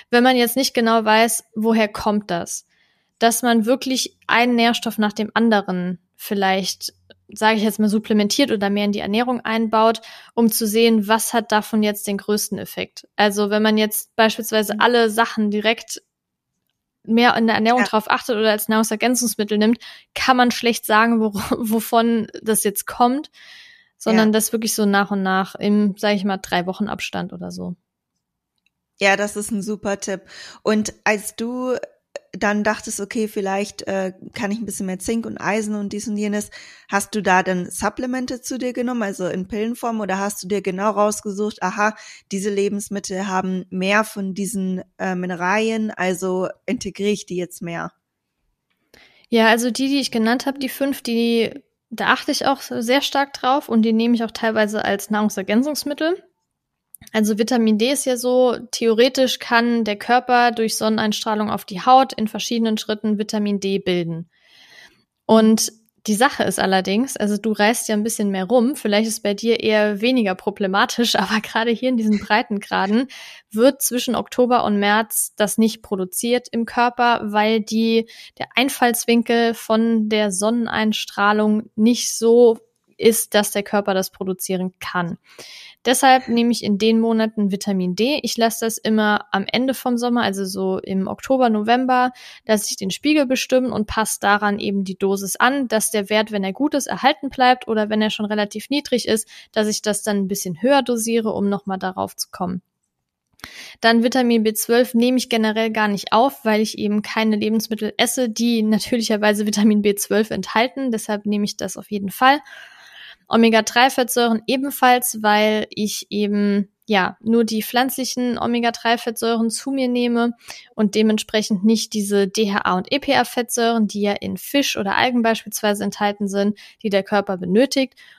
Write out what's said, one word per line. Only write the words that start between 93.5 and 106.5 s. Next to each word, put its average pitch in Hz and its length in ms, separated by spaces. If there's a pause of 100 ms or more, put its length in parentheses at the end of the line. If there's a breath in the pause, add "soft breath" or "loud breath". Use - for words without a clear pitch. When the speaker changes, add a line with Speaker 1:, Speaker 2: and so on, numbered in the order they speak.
Speaker 1:
und 214 160
passe - 340
daran 202 380
eben 196 260
die 190 120
Dosis 196 400
an, 262 320
dass 220 220
der 202 180
Wert, 214 240
wenn 202 120
er 190 100
gut 294 200
ist, 285 120
erhalten 269 420
bleibt 247 400
oder 214 220
wenn 214 100
er 214 100
schon 214 140
relativ 208 460
niedrig 269 360
ist, 214 220 (240 loud breath)
dass 214 160
ich 214 140
das 208 200
dann 208 160
ein 196 100
bisschen 190 340
höher 277 200
dosiere, 226 500
um 202 180
nochmal 196 280
darauf 190 380
zu - 140
kommen. 180 320 (1200 loud breath)
Dann 233 200
Vitamin 240 400
B 214 120
zwölf 240 400
nehme 247 240
ich 247 100
generell 220 420
gar 214 180
nicht 202 240
auf, 254 340
weil 214 160